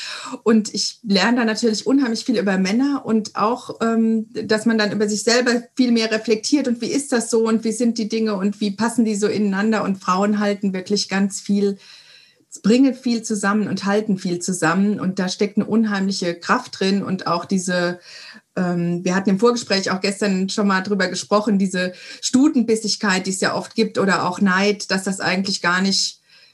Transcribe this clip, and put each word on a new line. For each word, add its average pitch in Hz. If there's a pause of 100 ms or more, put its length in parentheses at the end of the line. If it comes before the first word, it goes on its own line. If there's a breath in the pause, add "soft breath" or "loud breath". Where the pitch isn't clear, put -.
(440 loud breath)
Und 220
ich -
lerne 208
da 233
natürlich 220
unheimlich 240
viel 226
über 190
Männer 240
und 220
auch, 226
ähm, 226
dass 214
man 226
dann 208
über 208
sich 208
selber 240 (120)
viel 240
mehr 226
reflektiert 226
und 240
wie 208
ist 277
das 226
so 226
und 220
wie 226
sind 226
die 208
Dinge 220
und 202
wie 208
passen 226
die 214
so 208
ineinander. 202
Und 190
Frauen 202
halten 202
wirklich 196
ganz 196
viel, 202 (840 soft breath)
bringen 254
viel 233
zusammen 202
und 190
halten 208
viel 175
zusammen. 185
Und 185
da 180
steckt 202
eine 196
unheimliche 196
Kraft -
drin 196
und 190
auch 170
diese, 180 (560 loud breath)
ähm, 175
wir 180
hatten 196
im 190
Vorgespräch 233
auch 190
gestern 196
schon 202
mal 185
drüber 190
gesprochen, 202
diese 185 (300 loud breath)
Stutenbissigkeit, 220
die 190
es 190
ja 180
oft -
gibt -
oder 180
auch 180
Neid, 196
dass 190
das 190
eigentlich 190
gar 180
nicht, - (340 soft breath)